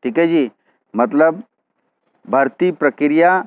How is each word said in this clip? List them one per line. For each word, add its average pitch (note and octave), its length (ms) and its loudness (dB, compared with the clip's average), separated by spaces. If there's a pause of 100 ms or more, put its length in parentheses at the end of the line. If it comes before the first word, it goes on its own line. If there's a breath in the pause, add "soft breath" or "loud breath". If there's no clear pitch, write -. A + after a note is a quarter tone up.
ठीक B2 140 -4
है E3+ 100 2
जी, D3+ 220 0 (440)
मतलब D#3 480 0 (840)
भर्ती C#3 440 -2
प्रक्रिया D#3 760 0